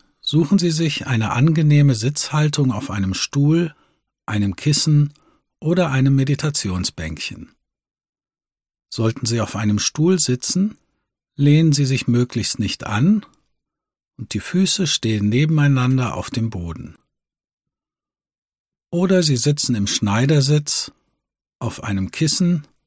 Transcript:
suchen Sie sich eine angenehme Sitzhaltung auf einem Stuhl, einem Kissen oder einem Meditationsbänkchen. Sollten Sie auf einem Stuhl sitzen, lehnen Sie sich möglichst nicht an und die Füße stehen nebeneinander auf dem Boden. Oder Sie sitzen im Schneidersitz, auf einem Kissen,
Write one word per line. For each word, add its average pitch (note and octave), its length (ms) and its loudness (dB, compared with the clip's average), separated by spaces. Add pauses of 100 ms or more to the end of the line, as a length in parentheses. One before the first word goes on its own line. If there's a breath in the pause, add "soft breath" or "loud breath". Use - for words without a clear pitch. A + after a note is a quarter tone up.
(200)
suchen E3 380 2
Sie F3 140 0
sich D#3+ 340 -2
eine A2 280 0
angenehme D3 600 4
Sitzhaltung C#3+ 760 0
auf G2+ 180 -6
einem G2 240 -2
Stuhl, D3+ 600 0 (500)
einem G2+ 300 -2
Kissen D3 580 2 (460 soft breath)
oder E3+ 320 0
einem C3+ 240 2
Meditationsbänkchen. F#2+ 1400 -4 (1400)
Sollten A2+ 360 -2
Sie A#2 120 -2
auf G#2 160 -6
einem G#2 220 0
Stuhl E3+ 400 0
sitzen, F3+ 600 -2 (560)
lehnen D3 360 4
Sie C#3+ 140 2
sich C3 220 -2
möglichst A#2+ 500 0
nicht - 260 -6
an F3 400 2 (960)
und - 160 -14
die G#2 60 -2
Füße F3+ 480 0
stehen G#2 420 -2
nebeneinander C3 880 2
auf - 160 -8
dem A2+ 180 -4
Boden. F2 480 -10 (1900)
Oder F3+ 320 2
Sie D3+ 160 0
sitzen D3 380 0
im G2+ 100 0
Schneidersitz, C3+ 1040 0 (720)
auf A#2 180 -8
einem G2 300 -4
Kissen, E3 560 0 (200)